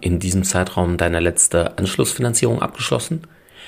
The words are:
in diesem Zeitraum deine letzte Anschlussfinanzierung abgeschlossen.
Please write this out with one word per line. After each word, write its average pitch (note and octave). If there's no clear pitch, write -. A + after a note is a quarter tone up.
in F2
diesem F#2
Zeitraum F2+
deine E2+
letzte E2+
Anschlussfinanzierung A#2
abgeschlossen. -